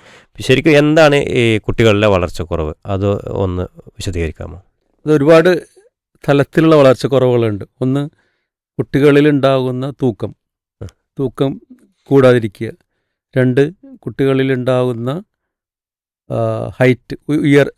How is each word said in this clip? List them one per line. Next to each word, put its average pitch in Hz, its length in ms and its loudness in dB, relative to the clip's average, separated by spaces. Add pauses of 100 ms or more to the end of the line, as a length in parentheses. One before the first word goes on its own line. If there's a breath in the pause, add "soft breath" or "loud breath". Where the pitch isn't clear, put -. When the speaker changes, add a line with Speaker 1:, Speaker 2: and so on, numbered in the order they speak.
(420 soft breath)
Speaker 1:
ശരിക്കും 147 360 2
എന്താണ് 151 380 4
ഈ 120 420 0
കുട്ടികളിലെ 104 500 2
വളർച്ചക്കുറവ്? 85 640 -2 (120)
അത് 101 440 -4
ഒന്ന് 92 340 -4
വിശദീകരിക്കാമോ? 85 1000 -10 (420)
Speaker 2:
അത് 151 80 0
ഒരുപാട് 160 540 4 (640)
തലത്തിലുള്ള 156 460 2
വളർച്ചക്കുറവുകളുണ്ട്. 123 920 0 (160)
ഒന്ന്, 139 280 -2 (680)
കുട്ടികളിൽ 143 520 2
ഉണ്ടാകുന്ന 131 600 -2
തൂക്കം, 110 440 -6 (480)
Speaker 1:
ആ. 98 40 -12 (320)
Speaker 2:
തൂക്കം 139 420 -6 (420)
കൂടാതിരിക്കുക. 123 680 2 (640)
രണ്ട്, 131 340 0 (240)
കുട്ടികളിൽ 135 580 -2
ഉണ്ടാകുന്ന, 127 720 -4 (1080)
ആ, 113 480 -6
ഹൈറ്റ്, - 380 -2 (120)
ഉ-, 143 60 -2
ഉയർ-, 143 420 2